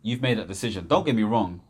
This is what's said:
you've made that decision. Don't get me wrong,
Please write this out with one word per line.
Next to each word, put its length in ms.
you've 200
made 180
that 80
decision. 400
Don't 180
get 100
me 80
wrong, 460